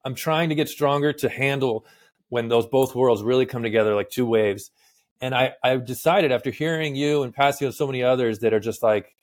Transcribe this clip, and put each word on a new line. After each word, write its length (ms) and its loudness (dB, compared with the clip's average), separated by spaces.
I'm 100 -6
trying 340 -2
to 60 -2
get 140 -2
stronger 460 0
to 140 -2
handle 580 -2
when 200 -2
those 180 2
both 280 0
worlds 280 2
really 240 2
come 160 -8
together 320 2
like 160 -2
two 160 -2
waves. 440 0
And 140 -6
I, 280 0
I 140 2
decided 560 0
after 180 -2
hearing 460 -4
you 260 0
and 100 -6
Passio 360 0
and 60 -6
so 120 -2
many 160 -4
others 380 2
that 120 2
are 80 2
just 220 -6
like 400 0